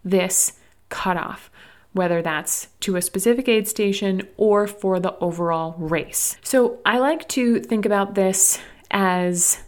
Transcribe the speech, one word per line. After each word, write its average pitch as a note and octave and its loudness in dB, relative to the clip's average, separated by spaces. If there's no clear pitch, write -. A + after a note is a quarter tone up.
this F#3 0
cutoff, - -6
whether E3+ 0
that's D#3 -4
to F#3+ -2
a F3+ 0
specific A#3+ 0
aid A3 2
station G3 -2
or G#3 4
for F#3+ -2
the F3+ -2
overall E3 -2
race. - -4
So B3 2
I A3+ 2
like D4+ 0
to A#3+ 2
think A3 -2
about G3+ 0
this F#3+ 2
as F3+ 0